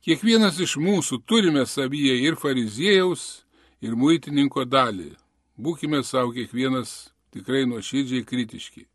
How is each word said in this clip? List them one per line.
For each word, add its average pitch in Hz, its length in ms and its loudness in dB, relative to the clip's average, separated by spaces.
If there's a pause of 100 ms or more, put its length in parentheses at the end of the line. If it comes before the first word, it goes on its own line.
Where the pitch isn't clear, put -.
Kiekvienas 202 580 2
iš 160 180 -2
mūsų 156 480 0
turime 170 400 4
savyje 135 500 0 (100)
ir 160 140 0
fariziejaus, 147 1040 0 (360)
ir 113 120 -6
muitininko 139 720 2
dalį. 113 460 0 (460)
Būkime 151 460 -2
sau 123 300 0
kiekvienas 123 760 -4 (220)
tikrai 135 340 0
nuoširdžiai 123 580 -4
kritiški. - 680 -8